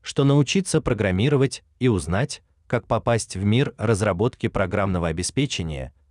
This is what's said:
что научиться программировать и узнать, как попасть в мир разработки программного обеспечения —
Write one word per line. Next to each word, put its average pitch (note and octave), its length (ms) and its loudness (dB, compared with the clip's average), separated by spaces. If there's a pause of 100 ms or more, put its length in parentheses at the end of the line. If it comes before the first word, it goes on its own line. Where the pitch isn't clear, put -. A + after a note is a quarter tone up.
что - 220 -2
научиться D3 580 2
программировать A#2 800 0 (160)
и B2+ 80 0
узнать, G2 560 0 (240)
как A#2+ 200 -2
попасть A#2 480 -2
в F#2+ 80 -6
мир A#2 340 2
разработки G#2+ 720 0
программного G2 600 0
обеспечения — E2 840 -6 (180)